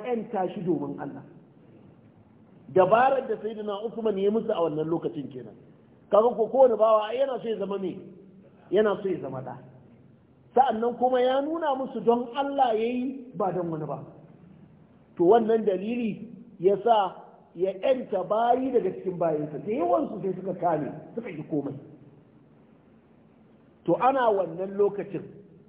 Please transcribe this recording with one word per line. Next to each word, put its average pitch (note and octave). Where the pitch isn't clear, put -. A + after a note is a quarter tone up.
ƴanta G#3
shi G#3
domin C#3+
Allah. C#3+
Dabarar A#3
da G#3+
Sayyidina G#3
Usman A3
ya G3
musu G#3+
a E3
wannan D#3
lokacin D#3
kenan. A2+
Kaga A3+
ko G#3+
kowane A#3+
bawa G#3+
ai A#3
yana C4
so A3+
ya G#3
zama G3
me? E3+
Yana G3+
so F#3+
ya D#3+
zama C3
ɗa. B2+
Sa'annan A#3
kuma B3
ya C4
nuna D#4
musu B3+
don A#3+
Allah C#4
ya A3+
yi B3+
ba F#3
don E3+
wani D#3
ba. C3+
To F3
wannan A3
dalili G#3
ya F3+
sa G#3
ya F#3+
ƴanta G#3+
bayi A#3+
daga F#3+
cikin E3+
bayinsa. D3+
Da G#3
yawansu D4
sai F#3+
suka F#3
kame, D3+
suka A#3
yi D3+
komai. C#3+
To E3+
ana B3
wannan F#3+
lokacin G3